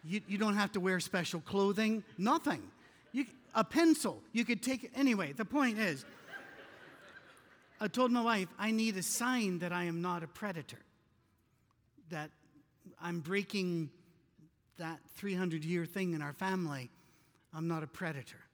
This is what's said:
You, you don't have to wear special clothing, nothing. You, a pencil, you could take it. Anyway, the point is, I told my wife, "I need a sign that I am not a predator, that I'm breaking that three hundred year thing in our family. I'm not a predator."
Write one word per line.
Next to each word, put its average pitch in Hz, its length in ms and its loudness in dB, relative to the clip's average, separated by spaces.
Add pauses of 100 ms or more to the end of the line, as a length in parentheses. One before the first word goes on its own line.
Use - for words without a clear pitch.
You, 175 240 -4
you 196 100 -2
don't 202 180 2
have 202 180 2
to 202 60 0
wear 185 200 2
special 170 400 -2
clothing, 202 640 2 (140)
nothing. 226 440 2 (500)
You, 262 140 -2 (300)
a 220 80 4
pencil, 311 580 4 (120)
you 233 120 2
could 240 160 0
take 262 220 -2
it. - 120 -12
Anyway, 226 380 4
the 226 120 -4
point 233 340 2
is, 165 260 0 (1800)
I 214 60 0
told 247 240 4
my 240 100 4
wife, 220 260 4 (120)
"I 214 120 2
need 220 260 2
a 180 60 -2
sign 233 560 0
that 175 140 -2
I 175 120 0
am 170 160 -2
not 175 220 -2
a 160 40 -10
predator, 165 520 -8 (1300)
that 151 200 -8 (720)
I'm 170 180 -4
breaking 180 680 -2 (880)
that 165 220 -8 (160)
three 202 180 -4
hundred 170 320 -2
year 170 220 0
thing 180 260 -2
in 156 80 -2
our 147 120 -6
family. 165 580 -4 (600)
I'm 165 160 -4
not 165 140 0
a 151 60 -8
predator." 156 540 -8 (120)